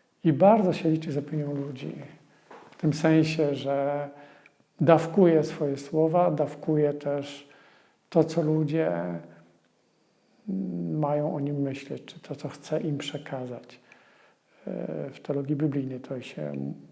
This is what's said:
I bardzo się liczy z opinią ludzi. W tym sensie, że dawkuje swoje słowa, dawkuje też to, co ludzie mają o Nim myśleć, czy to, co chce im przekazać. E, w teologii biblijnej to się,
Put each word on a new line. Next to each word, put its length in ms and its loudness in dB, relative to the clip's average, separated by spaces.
I 80 4
bardzo 400 6
się 180 0
liczy 220 -2
z 60 -2
opinią 360 -6
ludzi. 380 -8
W 60 -20
tym 180 2
sensie, 600 4
że 540 -2
dawkuje 640 6
swoje 320 -4
słowa, 540 2
dawkuje 640 0
też 540 -6
to, 140 6
co 180 -2
ludzie 500 0
mają 420 0
o 60 -4
Nim 160 -4
myśleć, 480 -6
czy 160 -18
to, 140 -12
co 140 -8
chce 320 -6
im 180 -2
przekazać. 840 -10
E, 440 -8
w 100 -18
teologii 360 -4
biblijnej 440 -2
to 200 -10
się, 320 -10